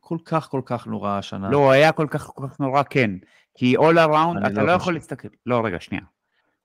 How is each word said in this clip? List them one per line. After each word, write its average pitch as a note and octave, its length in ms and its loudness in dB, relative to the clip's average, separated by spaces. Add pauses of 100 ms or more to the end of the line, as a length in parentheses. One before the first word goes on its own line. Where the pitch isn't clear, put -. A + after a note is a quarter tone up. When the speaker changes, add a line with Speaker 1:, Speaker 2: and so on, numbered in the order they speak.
Speaker 1:
כל - 240 -10
כך, D#3+ 240 -4
כל C3+ 160 -6
כך A#2+ 220 -8
נורא G#2 240 -6
השנה. G2 400 -6
Speaker 2:
לא, C#3 80 2
הוא C#3 120 4
היה D3 220 6
כל D#3 180 -2
כך, D3 120 -6
כל - 260 -14
כך - 120 -12
נורא, C#3 300 0
כן. B2+ 200 2 (440)
כי B2+ 220 2
all D#3+ 200 6
around, D#3+ 420 2
Speaker 1:
אני - 80 -2
Speaker 2:
אתה B2+ 160 -2
Speaker 1:
לא C#3 40 0
Speaker 2:
לא E3 60 2
Speaker 1:
חושב. F3+ 80 2
Speaker 2:
יכול F3 140 -4
להסתכל, C3+ 340 -12 (180)
לא, A#2+ 200 0
רגע, F2 140 -6
שנייה. - 220 -10 (640)